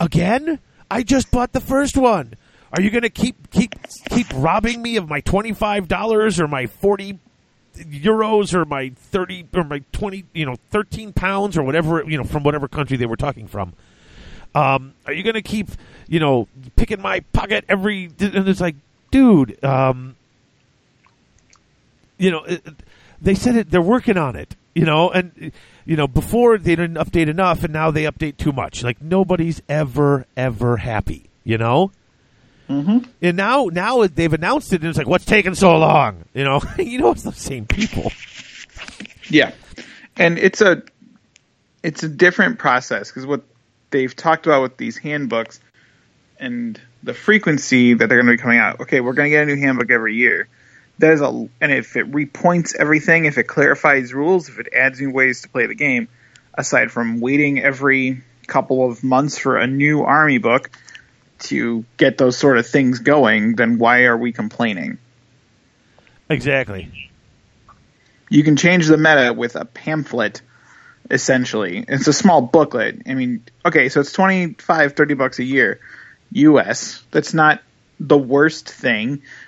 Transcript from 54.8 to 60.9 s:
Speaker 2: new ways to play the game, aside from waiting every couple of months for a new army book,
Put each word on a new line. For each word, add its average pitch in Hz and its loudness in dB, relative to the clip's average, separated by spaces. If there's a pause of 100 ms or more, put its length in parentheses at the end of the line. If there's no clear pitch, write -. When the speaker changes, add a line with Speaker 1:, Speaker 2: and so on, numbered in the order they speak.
Speaker 2:
new 139 -4
ways 127 0
to - -20
play 123 -2
the 110 -10
game, 123 -2 (440)
aside 123 -2
from 117 -4
waiting 139 0
every 131 -2 (260)
couple 135 0
of 120 -4
months 135 0
for 127 -2
a 120 0
new 143 0
army 147 2
book, 117 0 (680)